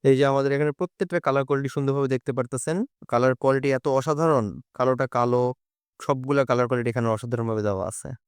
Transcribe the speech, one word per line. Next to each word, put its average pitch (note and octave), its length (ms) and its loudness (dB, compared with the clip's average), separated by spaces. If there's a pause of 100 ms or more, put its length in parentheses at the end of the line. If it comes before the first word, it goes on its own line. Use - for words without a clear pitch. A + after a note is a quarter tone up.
এই C#3 120 6
যে C3+ 100 4
আমাদের C#3 260 2
এখানে D3 200 0
প্রত্যেকটা F3 480 -6
কালার C#3 240 0
কোয়ালিটি C#3 260 -2
সুন্দরভাবে C#3 380 -2
দেখতে C3 240 -2
পারতেছেন। B2+ 440 -4 (320)
কালার B2+ 260 2
কোয়ালিটি C3+ 360 0
এত C3 180 -2
অসাধারণ, C#3+ 580 2 (280)
কালোটা B2+ 340 0
কালো, B2 360 2 (560)
সবগুলা C#3 440 0
কালার B2 240 2
কোয়ালিটি A#2+ 220 0
এখানে A#2 180 0
অসাধারণভাবে A2+ 540 -2
দেওয়া G2 240 -2
আছে। - 220 -10 (200)